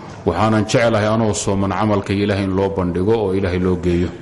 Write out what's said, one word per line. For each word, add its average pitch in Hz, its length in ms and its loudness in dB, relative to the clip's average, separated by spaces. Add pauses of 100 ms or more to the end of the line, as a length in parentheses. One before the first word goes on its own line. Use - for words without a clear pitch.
(260)
Waxaanan 107 420 2
jeclahay 110 400 2
anoo 110 240 0
sooman 98 380 -2
camalka 101 420 0
Ilaahay 101 320 0
in 95 100 -2
loo 98 140 2
bandhigo 92 480 0
oo 101 160 0
Ilaahay 92 260 0
loo 92 180 2
geeyo." 87 340 0 (120)